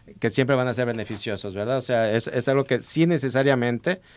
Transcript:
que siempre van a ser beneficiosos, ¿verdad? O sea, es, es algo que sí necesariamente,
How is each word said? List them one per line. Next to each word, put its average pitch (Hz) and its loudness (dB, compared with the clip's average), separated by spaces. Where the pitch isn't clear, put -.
que 226 0
siempre 135 2
van 127 0
a 117 -2
ser 123 0
beneficiosos, 104 -6
¿verdad? 110 -2
O - -2
sea, 113 2
es, 113 2
es - -2
algo 135 2
que 120 0
sí 165 2
necesariamente, 135 0